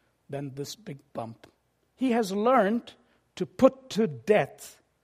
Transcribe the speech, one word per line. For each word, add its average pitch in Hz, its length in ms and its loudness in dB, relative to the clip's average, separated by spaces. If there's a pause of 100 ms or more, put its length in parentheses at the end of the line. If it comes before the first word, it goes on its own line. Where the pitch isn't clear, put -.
(300)
than 139 260 -8
this 139 200 -10
big 143 240 -16 (120)
bump." - 360 -12 (460)
He 254 180 0
has 226 200 0
learned 220 640 2 (420)
to 180 100 -6
put - 460 2
to 214 160 0
death 147 720 -2 (220)